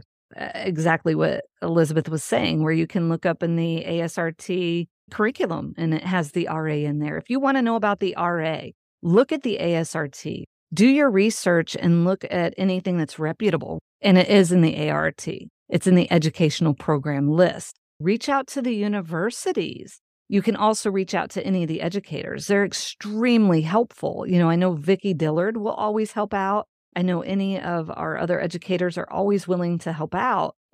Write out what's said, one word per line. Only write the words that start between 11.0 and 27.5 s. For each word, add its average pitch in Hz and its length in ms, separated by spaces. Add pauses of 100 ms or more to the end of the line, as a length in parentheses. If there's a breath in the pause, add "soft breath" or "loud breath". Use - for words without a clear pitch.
research 190 680
and 170 260
look 190 240
at 170 280
anything 185 400
that's 156 220
reputable. 160 600 (220)
And 190 160
it 180 120
is 185 220
in 180 100
the 160 140
A 151 140
R 151 220
T. - 380 (180)
It's - 200
in 180 80
the - 160
educational 160 640
program 143 580
list. 170 440 (240)
Reach 202 300
out 277 180
to 277 140
the 240 120
universities. 202 1300 (280)
You 202 140
can 214 140
also 214 360
reach 190 240
out - 160
to - 140
any 185 180
of 156 40
the 160 140
educators. 165 640
They're 202 160
extremely 214 1000
helpful. - 640
You 180 100
know, 170 120
I 165 60
know 180 180
Vicki 185 400
Dillard 160 440
will 214 140
always 214 400
help 208 220
out. 196 340 (280)
I 175 60
know 180 200
any 196 380